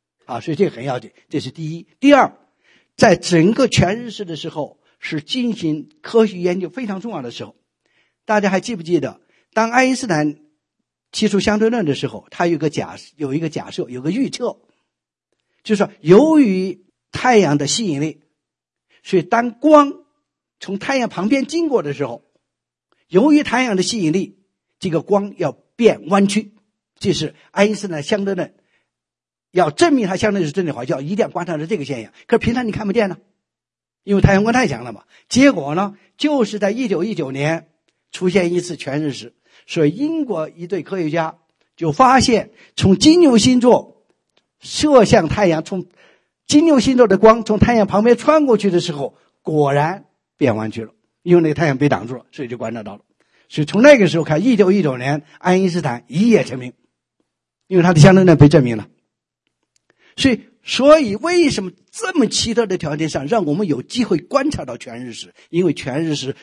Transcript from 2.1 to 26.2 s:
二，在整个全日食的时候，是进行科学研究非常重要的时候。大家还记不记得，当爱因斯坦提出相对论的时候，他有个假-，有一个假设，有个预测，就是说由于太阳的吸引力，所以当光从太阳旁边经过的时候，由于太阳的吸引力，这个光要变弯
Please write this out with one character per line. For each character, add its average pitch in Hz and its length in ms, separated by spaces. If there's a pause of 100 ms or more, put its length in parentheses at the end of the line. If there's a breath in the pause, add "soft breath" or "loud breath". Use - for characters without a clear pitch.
二， 254 240 (580)
在 202 220
整 175 360
个 254 140
全 202 340
日 240 80
食 208 140
的 170 140
时 165 100
候， 151 320 (200)
是 - 200
进 240 340
行 156 360 (120)
科 226 240
学 185 120
研 180 240
究 175 80
非 254 180
常 190 140
重 226 100
要 165 100
的 120 80
时 - 140
候。 - 140 (640)
大 214 160
家 202 100
还 185 120
记 233 160
不 165 60
记 165 180
得， 117 180 (320)
当 226 180
爱 247 140
因 262 140
斯 254 100
坦 151 320 (720)
提 - 160
出 196 140
相 208 180
对 220 100
论 226 140
的 147 100
时 131 140
候， 110 240
他 175 160
有 170 100
个 147 120
假-， 95 260 (220)
有 139 160
一 151 60
个 160 100
假 - 200
设， 160 200
有 123 120
个 147 100
预 226 180
测， - 320 (1000)
就 214 140
是 202 80
说 - 160
由 277 400
于 190 460 (260)
太 247 260
阳 147 200
的 143 100
吸 - 200
引 143 120
力， 151 220 (800)
所 190 160
以 165 40
当 233 280
光 285 540 (560)
从 196 180
太 269 160
阳 240 140
旁 180 180
边 269 200
经 330 200
过 240 160
的 147 100
时 135 140
候， 120 160 (840)
由 240 240
于 294 100
太 247 200
阳 233 120
的 185 80
吸 214 160
引 156 140
力， - 260 (400)
这 190 100
个 156 120
光 196 340
要 151 160
变 - 560
弯 196 220